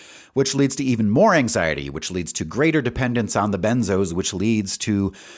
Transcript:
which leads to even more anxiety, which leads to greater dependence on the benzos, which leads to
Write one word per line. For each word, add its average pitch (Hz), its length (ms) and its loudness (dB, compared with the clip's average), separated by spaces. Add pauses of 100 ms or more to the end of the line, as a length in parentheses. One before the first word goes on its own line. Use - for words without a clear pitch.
(340)
which 135 200 0
leads 139 220 2
to 143 80 -4
even 110 260 2
more 185 240 4
anxiety, 82 540 0
which 71 220 -8
leads 90 240 -6
to - 100 -4
greater 147 360 0
dependence 120 540 -2
on 104 160 2
the 101 80 0
benzos, 98 540 0
which 90 200 -2
leads 101 460 0
to 101 340 0 (260)